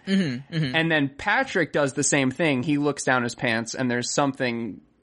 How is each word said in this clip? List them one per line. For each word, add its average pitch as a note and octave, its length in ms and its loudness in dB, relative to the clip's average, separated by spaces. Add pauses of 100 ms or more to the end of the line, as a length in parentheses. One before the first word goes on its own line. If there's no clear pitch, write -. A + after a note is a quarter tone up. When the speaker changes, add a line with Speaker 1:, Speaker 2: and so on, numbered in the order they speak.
Speaker 1:
Mm-hmm, E3 480 -2
mm-hmm. D#3 220 0
Speaker 2:
And E3 160 2
then C#3+ 240 4
Patrick G#3 560 0
does C#3+ 220 2
the D3 100 0
same C3+ 260 2
thing. C#3 320 0
He D3 140 0
looks C#3+ 280 -2
down B2+ 180 2
his A#2+ 120 -4
pants, A#2 400 -2
and B2+ 160 -2
there's A#2+ 220 -2
something B2 720 -2 (200)